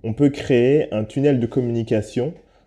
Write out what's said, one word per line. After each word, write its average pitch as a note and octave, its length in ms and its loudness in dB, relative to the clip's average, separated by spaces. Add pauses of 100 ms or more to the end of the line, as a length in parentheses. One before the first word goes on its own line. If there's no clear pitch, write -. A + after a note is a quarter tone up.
on A2 100 -4
peut C#3+ 160 4
créer C3 640 2
un G#2+ 100 -2
tunnel C#3 360 0
de A#2 80 -2
communication A#2+ 840 -2 (340)